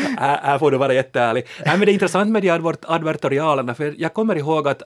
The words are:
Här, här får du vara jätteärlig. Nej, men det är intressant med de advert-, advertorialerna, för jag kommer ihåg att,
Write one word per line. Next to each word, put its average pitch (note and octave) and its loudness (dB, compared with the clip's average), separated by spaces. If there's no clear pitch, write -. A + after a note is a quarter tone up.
Här, C#3 0
här C#3 0
får D3 2
du C3 2
vara C3+ 2
jätteärlig. B2 0
Nej, D#3 2
men G#3 2
det G#3 8
är - 6
intressant G3 2
med G#3+ 2
de F#3+ 2
advert-, E3 -2
advertorialerna, D3+ 0
för D3 -6
jag E3 -4
kommer A3 0
ihåg D3 0
att, C#3 -2